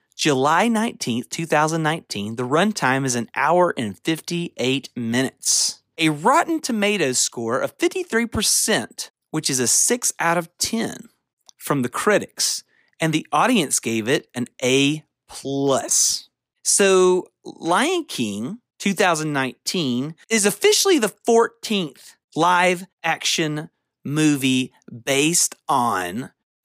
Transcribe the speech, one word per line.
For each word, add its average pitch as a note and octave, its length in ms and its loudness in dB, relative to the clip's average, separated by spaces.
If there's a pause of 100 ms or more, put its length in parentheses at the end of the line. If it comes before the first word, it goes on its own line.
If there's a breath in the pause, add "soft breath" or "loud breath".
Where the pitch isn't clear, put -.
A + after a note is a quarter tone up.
(160)
July D3+ 520 2
nineteenth, A#2 600 -2
two E3 180 -8
thousand D#3 340 2
nineteen, A2+ 540 -4
the B2 120 -4
runtime C#3 580 0
is B2 100 0
an A#2 200 -4
hour E3 400 2
and G#2 220 -6
fifty-eight D#3 1000 -4
minutes. - 840 -2 (160)
A E3 120 2
Rotten C#4 520 2
Tomatoes G3+ 560 0
score A#2 420 -2
of C#3 200 -4
fifty-three E4+ 480 -2
percent, - 800 -2 (220)
which D#3 180 -4
is C3 100 -2
a A#2+ 80 0
six - 520 0
out E3+ 180 0
of E3 220 -6
ten - 500 -6 (480)
from C#3+ 240 -2
the A#2+ 80 -2
critics, - 760 -2 (360)
and D#3+ 120 0
the D#3 200 -2
audience E3+ 480 2
gave A2+ 280 -2
it C#3 280 0
an B2 100 -4 (180)
A C#3 400 2 (240)
plus. - 1000 -2 (340)
So, F#3 680 4 (140)
Lion C#4+ 640 -2
King A2+ 520 -6 (200)
two G3 140 -2
thousand D#3+ 400 0
nineteen C3+ 840 -4 (140 soft breath)
is A3 160 2
officially G4 540 4
the G#3+ 140 0 (120)
fourteenth G#3+ 920 0 (220)
live F3+ 480 2 (180)
action D#3 680 -2 (360)
movie C3+ 680 2 (320 soft breath)
based D3 520 0 (120)
on A2+ 640 -2 (340)